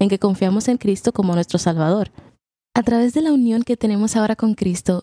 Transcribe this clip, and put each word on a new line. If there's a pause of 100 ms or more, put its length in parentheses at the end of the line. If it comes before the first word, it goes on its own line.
en
que
confiamos
en
Cristo
como
nuestro
Salvador. (640)
A
través
de
la
unión
que
tenemos
ahora
con
Cristo,